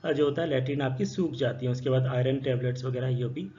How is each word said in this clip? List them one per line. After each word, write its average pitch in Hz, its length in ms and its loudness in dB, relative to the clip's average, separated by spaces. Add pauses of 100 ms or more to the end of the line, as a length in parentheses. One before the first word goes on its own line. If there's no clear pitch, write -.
अ, 165 80 0
जो 147 120 4
होता 143 180 0
है 165 60 -2
लैट्रिन 139 340 0
आपकी 135 240 0
सूख 170 280 -2
जाती 127 320 -2
है। 123 60 0
उसके 127 180 -2
बाद 131 180 4
आयरन 127 320 2
टेबलेट्स 127 440 -2
वगैरह, 127 260 -2
ये 120 180 0
भी 156 200 -6 (100)